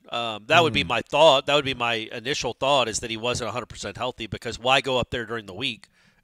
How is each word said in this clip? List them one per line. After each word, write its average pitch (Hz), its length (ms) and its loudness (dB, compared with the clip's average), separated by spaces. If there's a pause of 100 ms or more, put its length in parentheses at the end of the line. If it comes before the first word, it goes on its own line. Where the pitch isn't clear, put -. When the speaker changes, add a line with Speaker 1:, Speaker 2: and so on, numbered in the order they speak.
Speaker 1:
Um, 110 380 -6
that 160 160 6
would 160 100 2
be 143 100 0
Speaker 2:
Hmm. 131 60 -4
Speaker 1:
my 117 140 0
thought. 143 420 6
That 143 120 2
would 147 100 2
be 135 80 -2
my 117 360 -2
initial 123 440 -6
thought, 131 340 2
is 104 120 -6
that 117 100 -8
he 110 80 -6
wasn't 117 320 -4
a - 20 -10
hundred 113 140 -8
percent - 320 -12
healthy, 117 280 -8
because 107 320 -10
why 131 220 4
go 131 180 -2
up 113 120 -4
there 120 160 -6
during 113 180 -10
the 95 100 -16
week 113 340 -8 (360)